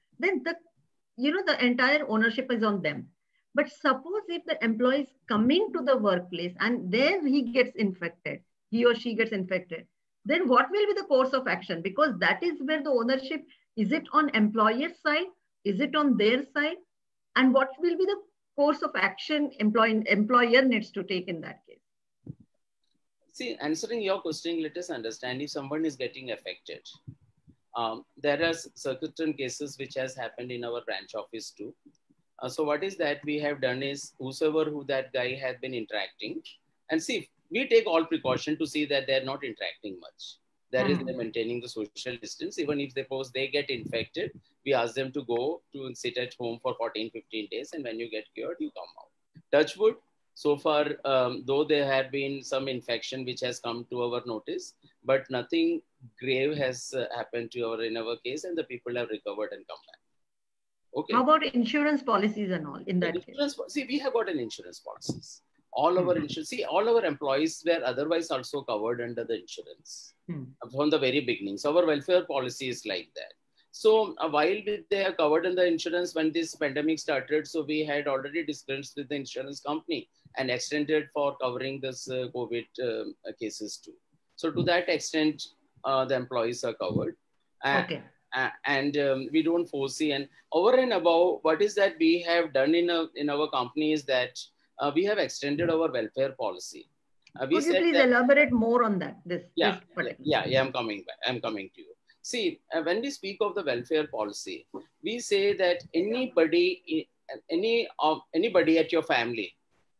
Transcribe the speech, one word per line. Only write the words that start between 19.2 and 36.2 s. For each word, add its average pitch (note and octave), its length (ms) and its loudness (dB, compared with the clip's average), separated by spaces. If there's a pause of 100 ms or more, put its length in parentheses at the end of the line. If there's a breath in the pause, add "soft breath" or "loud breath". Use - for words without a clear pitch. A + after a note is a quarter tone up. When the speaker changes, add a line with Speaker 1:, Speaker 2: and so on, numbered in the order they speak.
Speaker 1:
employ-, A3 480 4
employer A#3 540 6
needs A#3+ 300 2
to F#3+ 120 -6
take F#3 240 -4
in E3+ 140 -6
that - 260 -12
case? - 120 -20 (1500)
Speaker 2:
See, A#3+ 300 -8
answering G3 400 -4
your F#3+ 200 -2
question, E3 400 -4
let D3+ 160 -6
us F3 120 -8
understand B2+ 520 -6
if D3 80 -8
someone D3 360 -4
is C#3+ 100 -2
getting B2+ 360 -8
affected. F#2 500 -12 (920)
Um, A2+ 300 -4 (160)
there C#3+ 200 2
are E3 80 2
s-, E3 260 -6
certain D3+ 580 -4
cases C#3 460 -8
which C3 160 -10
has C3 200 -6
happened B2 360 -10
in A#2+ 120 -8
our A#2+ 220 -6
branch G2 300 -8
office G#2+ 340 -10
too. G#2+ 240 -14 (680)
Uh, B2+ 100 -8
so D#3 140 -4
what D3 200 0
is F#3+ 140 -6
that D3 280 -2
we D3+ 140 0
have D3 220 -2
done B2+ 200 0
is C#3 380 -6
whosoever D3+ 500 0
who D3 160 -6
that C3+ 280 -2
guy B2+ 200 -2
has C3 280 -4
been C3 120 -6
interacting, A2 680 -6 (500)